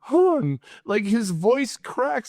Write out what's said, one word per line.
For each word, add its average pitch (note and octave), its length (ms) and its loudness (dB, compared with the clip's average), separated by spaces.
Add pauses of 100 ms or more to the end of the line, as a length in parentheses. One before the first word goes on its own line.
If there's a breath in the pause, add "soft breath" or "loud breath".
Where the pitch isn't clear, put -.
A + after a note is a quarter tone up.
Han. C#4+ 600 2 (240 loud breath)
Like, G#3 200 -2
his G3+ 260 0
voice G#3+ 460 0
cracks C4+ 520 -4